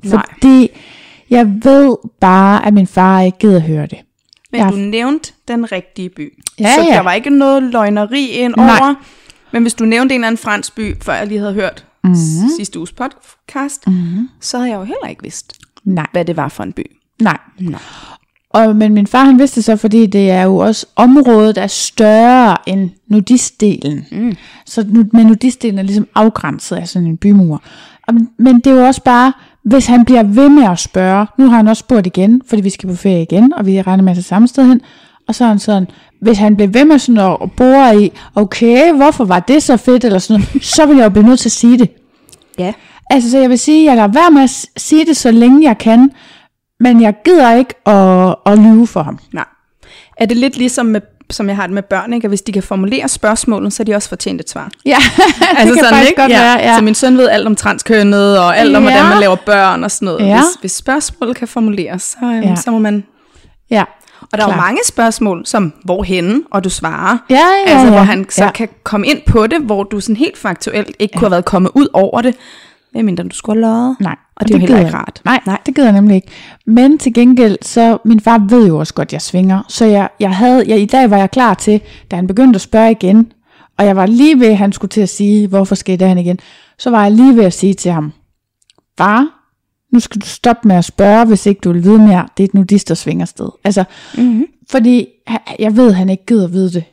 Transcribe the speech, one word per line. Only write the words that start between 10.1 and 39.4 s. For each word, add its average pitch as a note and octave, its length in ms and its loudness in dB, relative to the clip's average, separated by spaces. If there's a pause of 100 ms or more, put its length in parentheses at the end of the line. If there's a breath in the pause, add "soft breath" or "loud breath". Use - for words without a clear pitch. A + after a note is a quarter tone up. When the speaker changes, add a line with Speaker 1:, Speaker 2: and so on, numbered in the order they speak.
Speaker 1:
en B3 60 -4
eller A3+ 80 -6
anden A3+ 100 -6
fransk - 380 -8
by, G#3+ 260 -10
før E3+ 120 -6
jeg G#3 120 -8
lige G#3 140 -8
havde G3+ 140 -8
hørt F#3+ 320 -8 (180)
Speaker 2:
Mhm. F#3 100 2 (440)
Speaker 1:
sidste G3+ 200 -14
uges E3 140 -14
podcast, - 920 -14
Speaker 2:
Mhm. F#3 420 -4 (120)
Speaker 1:
så - 180 -10
havde B3 120 -6
jeg G#3+ 60 -8
jo F#3+ 80 -12
heller F#4+ 240 -12
ikke - 140 -18
vidst, - 320 -20 (300)
Speaker 2:
Nej. E3+ 280 -4
Speaker 1:
hvad F3 120 -4
det E3 120 -8
var C#3+ 120 -6
for - 140 -16
en F#2 100 -12
by. - 140 -14 (360)
Speaker 2:
Nej. F3 160 -2 (220)
Speaker 1:
Nej. F3 200 -10 (680 loud breath)
Speaker 2:
Og, A3 260 0
men G#3+ 180 0
min G#3 120 0
far, B3+ 180 0
han C4+ 140 6
vidste C4+ 240 0
så, A3 140 0
fordi A3 300 2
det G3 240 0
er F#3 120 0
jo F#3+ 140 0
også, G3+ 300 -2 (100)
området A#3 640 4
er G3 80 -6
større A3 920 2 (100)
end F#3+ 240 -4 (180)
nudistdelen. G3 1040 -2
Speaker 1:
Mm. G#3+ 240 -6 (300 soft breath)
Speaker 2:
Så - 220 -6
nu-, A3 240 2
men A3+ 140 4
nudistdelen A3 520 -2
er F#3+ 40 -6
ligesom G3+ 320 -4
afgrænset G#3+ 640 -4
af E3+ 120 -12
sådan F3 200 -4
en E3 80 -6
bymur. F#3 460 0 (460 soft breath)
Og, A3+ 60 0
men, A#3 140 0 (100)
men B3+ 220 4
det B3 60 -2
er C4+ 80 4
jo B3+ 120 4
også C4 160 0
bare, B3+ 300 2 (320 soft breath)
hvis B3 220 2
han A#3+ 180 4
bliver A#3+ 180 4
ved G#3+ 260 2
med C#4+ 160 6
at F3+ 140 0
spørge, F#3+ 480 -2 (120)
nu C4 100 4
har A#3+ 80 4
han A3 120 4
også A3 120 0
spurgt G#3+ 260 0
igen, G#3 400 0
fordi G#3+ 160 -4
vi G3 80 -2
skal - 180 -12
på F3+ 80 -8
ferie F3+ 260 -2
igen, G#3 300 2
og C4+ 140 -6
vi F#3+ 160 0
regner F#3+ 220 0
med F#3 80 2
at F3 40 -2
tage F3+ 80 -6
samme G#3+ 240 0
sted C4+ 180 0
hen, B3 140 4 (480 soft breath)
og A3+ 60 -4
så B3 100 -2
er A#3 40 2
han G#3 100 0
sådan, F#3+ 280 -2 (340 soft breath)
hvis G#3+ 180 0
han G#3+ 180 2
bliver G#3 120 0
ved A#3+ 160 2
med D4+ 140 4
sådan A#3+ 220 0
at, F#3 220 0
at F#3 100 -10
bore B3+ 500 4
i, G3 100 0 (220 loud breath)
"Okay, A#3+ 580 2
hvorfor C#4+ 320 2
var F3+ 160 0